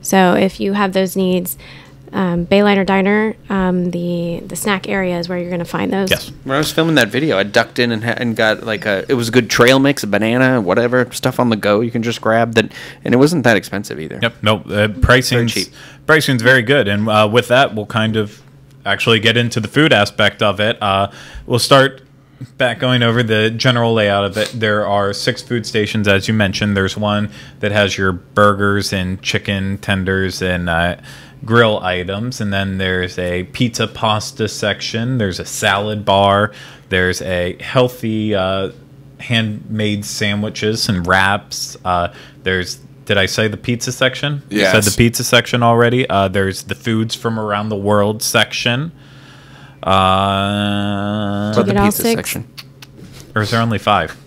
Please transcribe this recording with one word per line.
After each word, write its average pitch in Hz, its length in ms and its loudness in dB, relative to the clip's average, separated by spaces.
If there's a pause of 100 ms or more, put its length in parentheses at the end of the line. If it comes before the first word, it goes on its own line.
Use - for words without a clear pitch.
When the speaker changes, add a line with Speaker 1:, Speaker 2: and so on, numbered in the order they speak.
Speaker 1:
So 185 340 4
if 190 240 0
you 196 140 -2
have 202 200 -2
those 190 220 -2
needs, 185 420 -2 (560)
um, 175 320 -2
Bayliner 196 400 2
Diner, 202 500 0 (140)
um, 180 420 0
the, 170 540 -4
the 185 120 -12
snack 196 320 -4
area 185 280 -2
is 175 120 -6
where 180 80 -6
you're 175 120 -6
gonna 175 140 -4
find - 300 -4
those. 196 180 -2
Speaker 2:
Yes. - 180 -6 (140)
Speaker 3:
When 135 120 -4
I - 20 2
was 151 120 0
filming 160 260 0
that 120 120 4
video, 123 300 0
I 98 60 2
ducked 113 360 0
in 120 140 2
and, 110 100 -4
ha-, 117 140 -2
and 117 180 -2
got, 110 280 0
like, 107 220 -6
a, 98 220 -2
it 139 60 0
was 120 160 0
a - 20 -8
good 120 180 4
trail 127 300 6
mix, 139 240 2
a 113 40 -6
banana, 120 520 2
whatever, 120 540 0
stuff - 260 -4
on 123 100 2
the 113 60 2
go 101 240 2
you 117 100 -2
can 113 140 -4
just 113 160 -4
grab. 113 360 2
That, 107 140 2 (360)
and 123 80 2
it 123 40 4
wasn't 147 280 4
that 113 100 6
expensive 98 420 -4
either. 76 240 -10
Speaker 2:
Yep. 117 220 -4
No, 107 140 2
uh, 104 320 0
pricing's, 120 640 2
Speaker 3:
Very 95 140 -4
cheap. - 60 -20 (320)
Speaker 2:
pricing's 143 360 2
very 123 220 6
good. 117 260 2
And, 104 180 0
uh, 107 240 4
with 117 160 2
that, 123 280 2
we'll 107 100 -6
kind 110 320 -2
of 104 240 -4 (440)
actually 101 360 2
get 113 160 2
into 117 240 0
the 104 80 -6
food 151 240 4
aspect 104 500 2
of 101 160 0
it. 107 220 -2
Uh, 98 300 0 (340)
we'll 120 140 -2
start 135 420 4 (560)
back 120 220 -2
going 127 240 2
over 117 200 2
the 110 280 2
general 117 420 2
layout 101 320 2
of 95 100 -4
it. 107 180 -2
There 107 320 0
are 101 280 0
six - 280 -4
food 117 240 -4
stations, 104 440 0
as 98 180 4
you 113 60 0
mentioned. 104 420 0
There's 95 220 0
one 104 320 -2 (320)
that 104 100 -2
has 101 260 2
your 95 140 0
burgers 101 800 2
and 92 300 -4
chicken 98 560 -4
tenders 95 640 -2
and, 90 280 -2
uh, 85 280 0 (460)
grill 113 380 4
items. 92 580 -6
And 101 140 -2
then 98 240 -2
there's 92 400 -2
a 90 280 -4
pizza 113 420 -4
pasta 107 600 -4
section. 113 680 -4
There's 98 220 -2
a 87 60 -8
salad 104 600 -2
bar. 101 460 4 (380)
There's 92 340 0
a 90 360 -4
healthy, 110 760 -2
uh, 95 340 -2 (500)
handmade 107 840 -4
sandwiches 107 840 -4
and 90 200 0
wraps. 95 760 0
Uh, 87 260 0 (340)
there's, 92 320 -4 (300)
did 101 120 0
I 95 80 2
say 110 220 0
the 107 100 -4
pizza 120 340 -6
section? 139 600 -2
You 104 140 -2
said 92 80 2 (100)
Speaker 4:
Yes. - 80 0
Speaker 2:
the - 40 -6
pizza 117 280 -2
section 120 400 0
already. 117 440 2
Uh, 98 200 0
there's 95 380 -2
the 98 100 -8
foods 113 400 -2
from 113 240 -6
around 104 300 -4
the 107 60 -2
world 104 460 2
section. 123 680 0 (1300)
Uh, 101 1300 -2
Speaker 3:
But 196 100 2
the 196 80 -2
Speaker 1:
Take - 20 0
it 202 40 2
all 202 80 4
Speaker 3:
pizza 208 140 -2
Speaker 1:
six. 233 160 0 (140)
Speaker 3:
section. - 160 -10 (880)
Speaker 2:
or 110 60 2
is 104 100 -2
there 113 100 0
only 113 160 0
five? 95 380 0 (120)